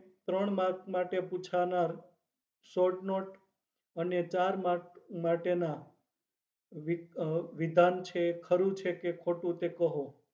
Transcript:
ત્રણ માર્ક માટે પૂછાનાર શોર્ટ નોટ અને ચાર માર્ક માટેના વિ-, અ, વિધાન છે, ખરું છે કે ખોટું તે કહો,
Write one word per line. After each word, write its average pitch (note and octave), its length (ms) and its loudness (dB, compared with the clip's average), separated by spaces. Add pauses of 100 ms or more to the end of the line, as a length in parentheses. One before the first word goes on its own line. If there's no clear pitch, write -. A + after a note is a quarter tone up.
(280)
ત્રણ G3 240 0
માર્ક F#3 360 0
માટે F#3 320 -2
પૂછાનાર F3+ 760 0 (760)
શોર્ટ F#3 300 2
નોટ F#3+ 340 -4 (580)
અને F3 280 0
ચાર F#3 340 0
માર્ક F3+ 540 -4
માટેના E3+ 720 0 (880)
વિ-, E3 340 -6
અ, - 160 -8 (300)
વિધાન F3 500 4
છે, E3+ 380 -2
ખરું F#3+ 340 2
છે F3+ 180 -2
કે F3 180 -4
ખોટું E3+ 460 -4
તે E3+ 120 -4
કહો, D3+ 440 -2 (200)